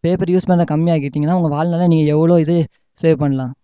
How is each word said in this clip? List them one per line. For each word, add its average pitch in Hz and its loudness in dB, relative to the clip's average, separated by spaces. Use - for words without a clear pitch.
paper 175 -2
use 185 0
பண்ண 170 2
கம்மியாக்கிட்டீங்கன்னா 156 -2
உங்க 165 -2
வாழ்நாள்ல 170 0
நீங்க 156 2
எவ்வளோ 165 2
இது 170 0
சேவ் 156 2
பண்ணலாம் 131 -2